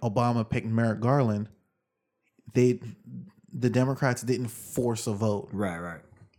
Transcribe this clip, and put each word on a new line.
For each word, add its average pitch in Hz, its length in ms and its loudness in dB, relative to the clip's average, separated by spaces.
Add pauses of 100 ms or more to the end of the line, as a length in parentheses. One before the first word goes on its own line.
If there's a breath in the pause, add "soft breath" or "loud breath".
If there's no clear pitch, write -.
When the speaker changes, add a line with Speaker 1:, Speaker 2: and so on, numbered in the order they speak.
Speaker 1:
Obama 120 460 2
picked 113 180 -2
Merrick 113 340 2
Garland, 113 480 2 (1040)
they, 123 280 4 (720)
the 120 180 0
Democrats 127 520 2
didn't 120 260 -2
force - 580 -4
a 113 60 -2
vote. 104 400 0
Speaker 2:
Right, 95 260 -4
right. 85 220 -10 (380)